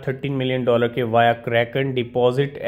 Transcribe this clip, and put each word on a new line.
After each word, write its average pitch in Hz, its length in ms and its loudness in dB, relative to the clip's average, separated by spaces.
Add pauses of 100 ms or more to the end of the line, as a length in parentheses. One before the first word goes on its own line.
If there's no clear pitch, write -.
thirteen 135 280 -6
million 127 340 -2
डॉलर 117 240 2 (100)
के 127 40 0
via 117 320 4
Kraken 120 520 -2 (120)
deposit 123 520 0 (180)